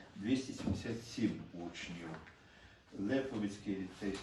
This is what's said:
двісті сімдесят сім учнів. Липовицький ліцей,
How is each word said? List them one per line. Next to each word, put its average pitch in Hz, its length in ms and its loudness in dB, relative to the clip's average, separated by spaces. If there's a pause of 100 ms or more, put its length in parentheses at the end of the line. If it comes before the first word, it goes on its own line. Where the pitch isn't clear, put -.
(160)
двісті 117 360 4
сімдесят 113 520 0
сім - 360 2 (120)
учнів. 85 560 -6 (880)
Липовицький 104 800 2
ліцей, 95 360 -2 (100)